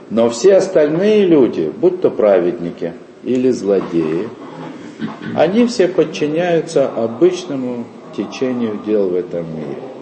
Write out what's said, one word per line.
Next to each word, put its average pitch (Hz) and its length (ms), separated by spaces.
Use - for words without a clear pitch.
Но 113 180
все 190 280
остальные 180 680
люди, 117 500
будь 180 260
то 123 100
праведники 87 840
или 127 280
злодеи, 92 800
они 190 320
все 185 200
подчиняются 156 1000
обычному 123 1000
течению 113 720
дел 104 240
в 90 60
этом 87 380
мире. 73 240